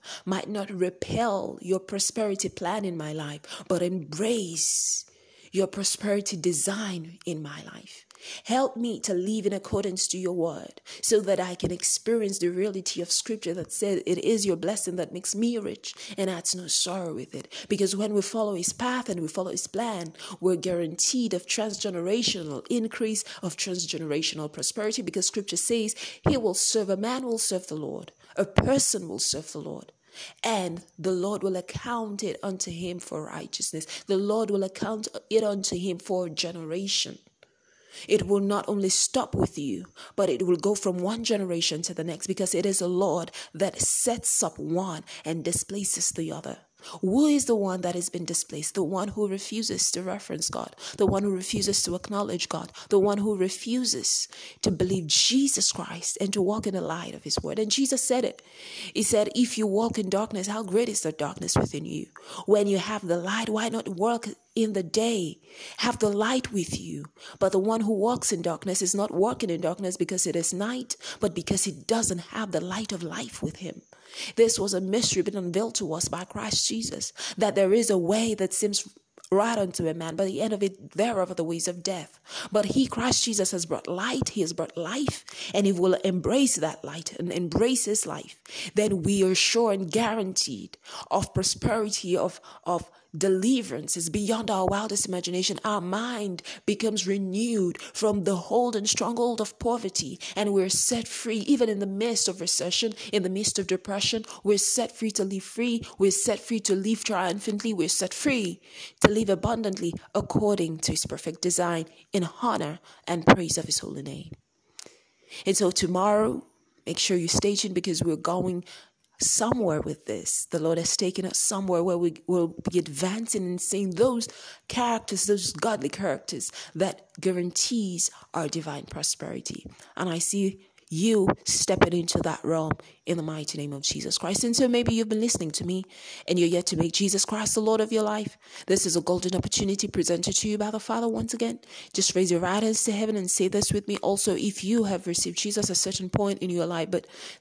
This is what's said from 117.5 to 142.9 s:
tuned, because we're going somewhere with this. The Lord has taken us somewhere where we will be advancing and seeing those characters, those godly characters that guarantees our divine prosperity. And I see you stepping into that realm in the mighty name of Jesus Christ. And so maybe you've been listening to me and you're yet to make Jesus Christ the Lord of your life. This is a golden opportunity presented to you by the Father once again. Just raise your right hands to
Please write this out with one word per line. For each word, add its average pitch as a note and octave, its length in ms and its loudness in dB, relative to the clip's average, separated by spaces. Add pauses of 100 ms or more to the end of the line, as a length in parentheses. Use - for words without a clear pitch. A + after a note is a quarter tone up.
tuned, F#3+ 180 -2
because F3 280 0
we're E3 140 2
going F3+ 480 -2 (560)
somewhere G#3+ 600 2
with - 260 -8
this. - 400 -4
The E3 140 -2
Lord E3 180 2
has E3 180 0
taken F#3+ 300 0
us - 120 -2
somewhere F#3+ 440 2
where F3 160 2
we E3+ 280 0
will F3 280 2 (160)
be F3 80 2
advancing F#3 640 -2
and F3+ 160 -2
seeing G3 320 0
those A#3 360 2 (400)
characters, A#3 580 0
those G3+ 260 2
godly F3+ 360 -2
characters - 640 -4 (220)
that E3+ 340 -2 (120)
guarantees F3+ 920 2 (220)
our D#3 160 -2
divine D#3 360 -6
prosperity. - 800 -6 (300)
And F#3 120 -2
I E3+ 100 -2
see G3 420 0 (300)
you G3 380 6 (160)
stepping - 480 4
into E3+ 280 2
that - 220 -2
realm D#3+ 300 0 (320)
in E3+ 140 0
the D#3+ 40 -2
mighty D#3 360 -6
name C#3+ 160 -6
of C#3 80 -8
Jesus - 340 -2
Christ. G3 260 -2
And A#3 140 2
so C4 100 6
maybe A#3+ 280 4
you've A3 160 0
been G#3+ 100 2
listening A3 300 0
to - 160 -4
me F#3 180 -2 (420)
and F3+ 120 2
you're E3+ 100 6
yet F3 200 2
to E3 100 0
make E3 140 2
Jesus G3 340 2
Christ G#3+ 280 -2
the A3 60 2
Lord A3 220 4
of A3 100 -2
your G#3+ 120 2
life. G#3+ 340 -4 (280)
This G3 200 4
is E3+ 100 2
a E3 60 4
golden F3+ 340 0
opportunity G3+ 500 0
presented F3 500 0
to G#3+ 120 0
you G#3 80 2
by G#3 140 -2
the G#3+ 100 -4
Father A#3 260 -2
once A3+ 280 -2
again. A#3 240 -2 (340)
Just - 240 2
raise F#3 140 4
your E3+ 100 4
right F#3+ 220 2
hands A3 220 2
to A3+ 80 2